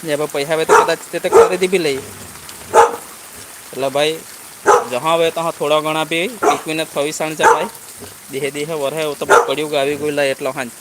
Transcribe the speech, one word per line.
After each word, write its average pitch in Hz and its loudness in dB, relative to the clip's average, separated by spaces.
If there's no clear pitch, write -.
જે 156 -2
ભાઈ 151 0
પૈસા 143 -2
આવે 160 0
તો - 4
કદાચ 165 4
તે - -8
તો 180 -2
ખરીદી 185 6
બી 185 2
લઈએ. 143 0
એટલે 135 -4
ભાઈ, 151 0
જહાં 127 0
આવે 165 4
તહાં 165 -2
થોડા 151 2
ઘણા 156 0
બી 165 -2
પીકવીને 156 0
થવી 151 -2
સાણ 156 -4
છે 156 -2
ભાઈ. - 4
દેહે 139 -4
દેહે 147 -6
વરહે, 147 -2
એવું 147 -4
તો - -6
બહુ 147 6
કળિયુગ 147 -2
આવી 147 0
ગયેલા 147 -2
એટલો 135 -2
હાંજ. 127 -6